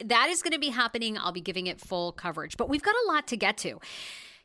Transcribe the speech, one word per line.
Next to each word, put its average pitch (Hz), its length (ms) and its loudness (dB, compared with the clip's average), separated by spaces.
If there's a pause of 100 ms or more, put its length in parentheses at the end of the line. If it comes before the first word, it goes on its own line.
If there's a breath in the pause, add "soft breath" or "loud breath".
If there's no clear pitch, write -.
that 240 240 8
is 349 140 0
gonna 320 160 2
be 294 100 -2
happening. 233 480 0
I'll 180 160 -2
be 180 80 -8
giving 180 260 -4
it 175 140 -6
full 175 320 -2
coverage, 160 460 -8
but 233 100 0
we've 285 140 0
got 415 120 4
a 466 160 2
lot 302 180 2
to 240 100 -4
get 196 200 2
to. 127 220 -6 (640 loud breath)